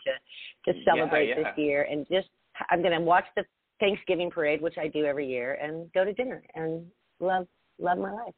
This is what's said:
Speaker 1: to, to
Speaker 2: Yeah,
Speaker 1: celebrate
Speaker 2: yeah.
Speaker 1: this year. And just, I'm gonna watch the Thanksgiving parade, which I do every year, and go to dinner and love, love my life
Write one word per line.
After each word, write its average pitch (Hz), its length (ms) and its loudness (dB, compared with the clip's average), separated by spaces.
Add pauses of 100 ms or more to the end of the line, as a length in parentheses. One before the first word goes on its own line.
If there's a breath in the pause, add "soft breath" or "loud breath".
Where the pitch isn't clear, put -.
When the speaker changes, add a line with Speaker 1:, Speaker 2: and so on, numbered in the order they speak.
Speaker 1:
to, - 680 -4
to 180 60 -4
Speaker 2:
Yeah, 170 60 -4
Speaker 1:
celebrate 170 440 4
Speaker 2:
yeah. 123 80 0
Speaker 1:
this 151 220 -2
year. 143 320 2
And 147 200 -4
just, 190 180 0 (420)
I'm 175 120 2
gonna 170 180 2
watch 170 260 4 (100)
the 202 80 0 (360)
Thanksgiving 180 500 0
parade, 151 320 0
which 165 160 -4
I 160 100 -2
do 151 160 -2
every 143 240 -2
year, 127 340 -4
and 160 300 -8
go 190 120 4
to 202 100 -2
dinner 240 280 -6 (120)
and 160 320 -4 (340)
love, 185 260 0 (320)
love 175 200 0
my 196 140 -4
life 208 240 -10